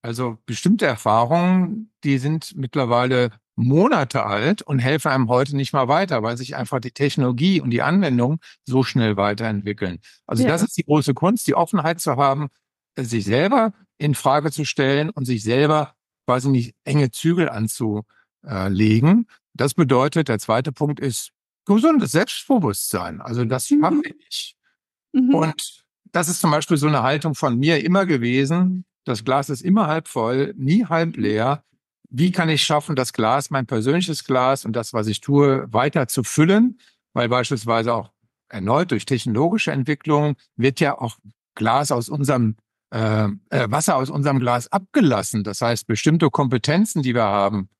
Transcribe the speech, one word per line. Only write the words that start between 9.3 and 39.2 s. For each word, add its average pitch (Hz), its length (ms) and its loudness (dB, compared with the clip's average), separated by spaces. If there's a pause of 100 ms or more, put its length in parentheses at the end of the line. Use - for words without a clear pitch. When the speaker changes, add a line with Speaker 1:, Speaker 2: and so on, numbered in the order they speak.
Speaker 1:
Also 113 160 -2
Speaker 2:
Ja. 254 60 2
Speaker 1:
das 170 140 0
ist - 140 -4
die - 80 -4
große 143 300 2
Kunst, 196 320 0
die - 80 0
Offenheit 170 460 0
zu 135 160 -2
haben, 139 320 0 (500)
sich 113 260 -4
selber 202 480 2 (240)
in 147 180 -2
Frage 147 380 0
zu 151 140 -6
stellen 139 440 0
und 135 140 -8
sich 120 180 -4
selber 143 520 0 (320)
quasi 127 220 0
nicht 123 260 0 (100)
enge 139 280 0
Zügel 170 360 0
anzulegen. 107 1800 0 (280)
Das 135 200 0
bedeutet, 143 540 2
der 110 100 0
zweite 127 340 -2
Punkt 147 280 -4
ist - 300 -6 (360)
gesundes 226 460 4
Selbstbewusstsein. 117 1120 -2
Also 120 240 -4
das 127 240 -4
Speaker 2:
Mhm. 294 100 4
Speaker 1:
schaffe 302 220 2 (260)
ich. - 280 -12 (580)
Speaker 2:
Mhm. 254 200 4
Speaker 1:
Und - 500 -4 (280)
das 170 160 0
ist 175 120 -4
zum 170 100 2
Beispiel 151 260 2
so 147 120 2
eine 143 140 2
Haltung 147 320 0
von 123 240 0
mir 147 260 2
immer 190 200 2
gewesen. 156 800 0 (200)
Das 110 200 -4
Glas 135 260 0
ist 127 120 -6
immer 190 240 2
halb 156 220 -4
voll, 127 480 -2
nie 160 300 2
halb 165 300 -2
leer, 110 480 -2 (520)
wie 175 140 2
kann 175 180 0
ich 151 140 0
schaffen, 151 320 0
das 131 180 -2
Glas, 120 380 0
mein 131 160 -2
persönliches 143 560 -2
Glas 131 420 0
und 113 120 -6
das, 113 160 -6
was 110 160 -2
ich 104 120 -4
tue, 139 520 2
weiter 131 340 0
zu - 160 -4
füllen? 196 560 2 (340)
Weil 120 160 0
beispielsweise 117 640 0
auch 107 200 -6 (360)
erneut 127 440 -2
durch 107 120 -2
technologische 143 680 -2